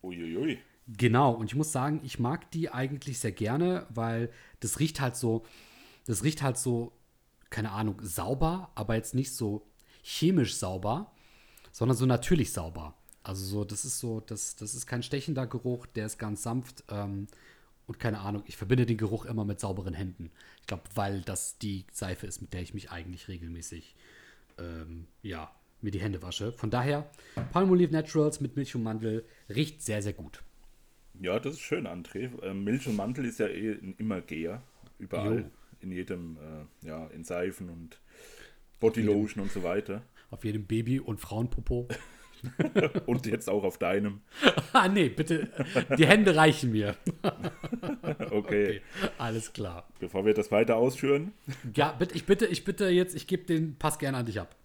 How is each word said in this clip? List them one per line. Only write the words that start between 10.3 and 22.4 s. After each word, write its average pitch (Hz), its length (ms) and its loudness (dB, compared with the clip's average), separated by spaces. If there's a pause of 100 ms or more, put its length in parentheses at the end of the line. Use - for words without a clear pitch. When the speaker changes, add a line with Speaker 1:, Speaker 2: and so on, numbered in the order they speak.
Speaker 2:
sauber, 101 560 -4 (600)
sondern 120 240 2
so 120 100 2
natürlich 127 460 4
sauber. 80 440 -8 (280)
Also 98 220 -6
so, 101 180 -2
das 101 220 -6
ist 127 140 -4
so, 113 220 -4
das, - 340 -8
das 104 180 -10
ist 127 140 -8
kein 120 160 -4
stechender 135 420 -2
Geruch, 123 400 -4
der 110 220 -6
ist - 100 -8
ganz 104 260 -6
sanft, 123 460 -4
ähm, 101 380 -4 (600)
und 113 120 -10
keine 107 200 -2
Ahnung, 101 280 -4
ich - 100 -14
verbinde 120 280 4
den 113 120 2
Geruch 107 280 -2
immer 110 200 -2
mit 101 140 -4
sauberen 95 340 -4
Händen. 90 380 -6 (300)
Ich - 60 -12
glaub, 90 140 -6 (140)
weil 98 260 0
das - 380 -6
die 98 320 -4
Seife 92 340 -6
ist, 95 160 -10